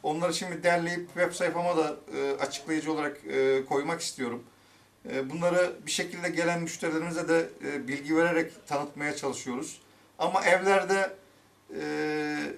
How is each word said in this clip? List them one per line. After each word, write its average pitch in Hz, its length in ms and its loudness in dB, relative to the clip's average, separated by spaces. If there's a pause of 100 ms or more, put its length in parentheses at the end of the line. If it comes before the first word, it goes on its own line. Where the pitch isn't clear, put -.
Onları 165 300 0
şimdi 175 300 -4
derleyip 170 440 2
web 175 240 0
sayfama 175 460 0
da, 151 180 2 (220)
e, 139 140 0
açıklayıcı 151 600 -2
olarak, 147 340 -4
e, 135 400 2
koymak 147 360 0
istiyorum. 123 420 -6 (680)
E, 135 180 -2
bunları 175 440 2 (120)
bir - 60 -4
şekilde 175 380 -4
gelen 170 320 2
müşterilerimize 165 640 -4
de, 165 220 4 (160)
e, 139 220 -6
bilgi 143 300 -2
vererek 165 500 2
tanıtmaya 143 480 -4
çalışıyoruz. 135 680 -6 (380)
Ama 175 260 0
evlerde, 190 720 4 (640)
e, 151 580 -2 (200)